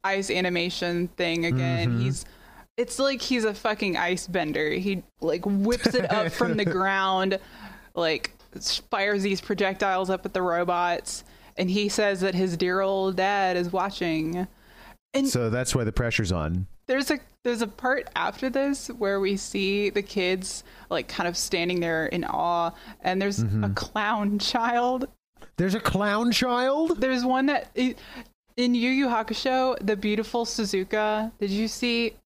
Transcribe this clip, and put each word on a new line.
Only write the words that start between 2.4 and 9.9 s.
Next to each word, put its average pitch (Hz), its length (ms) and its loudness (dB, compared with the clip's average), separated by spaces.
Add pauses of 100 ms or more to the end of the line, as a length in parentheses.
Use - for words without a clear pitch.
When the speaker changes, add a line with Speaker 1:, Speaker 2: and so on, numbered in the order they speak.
Speaker 1:
it's 240 220 -4
like 269 220 2
he's 240 240 0
a 208 80 0
fucking 208 440 -2
ice 175 300 -2
bender. 156 440 -2
He, 185 320 -2 (180)
like, 165 240 0
whips 214 500 2
it 233 160 2
up 208 200 2
from - 260 0
Speaker 2:
<laughs> - 0 -
Speaker 1:
the 208 80 2
ground, 190 760 2 (560)
like, 160 380 0 (220)
s-, - 260 -4 (100)
fires 202 320 2
these 196 180 0
projectiles 190 680 0